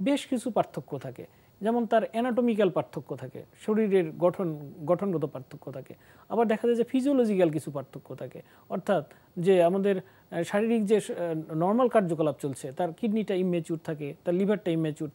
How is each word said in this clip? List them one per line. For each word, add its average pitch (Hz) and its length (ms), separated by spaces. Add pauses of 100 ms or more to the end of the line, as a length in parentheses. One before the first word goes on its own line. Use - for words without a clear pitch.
বেশ 277 240
কিছু 254 240
পার্থক্য 165 480
থাকে, - 280 (360)
যেমন 233 240
তার 220 160 (100)
অ্যানাটমিক্যাল 226 580
পার্থক্য 147 460
থাকে, - 260 (180)
শরীরের 196 580
গঠন, 160 540 (140)
গঠনগত 170 380
পার্থক্য 139 480
থাকে, 135 220 (340)
আবার 220 200
দেখা 220 180
যায় 233 100
যে 233 80
ফিজিওলজিক্যাল 240 640
কিছু 151 200
পার্থক্য 139 440
থাকে, 135 280 (260)
অর্থাৎ 185 440 (260)
যে 180 240
আমাদের, 196 360
আহ, - 440
শারীরিক 220 440
যে, 214 100
আহ, 170 580
নরমাল 214 340
কার্যকলাপ 165 520
চলছে, 139 320
তার 170 200
কিডনিটা 208 420
ইম্যাচিউর 175 500
থাকে, 151 300 (100)
তার 175 100
লিভারটা 196 360
ইম্যাচিউর 156 440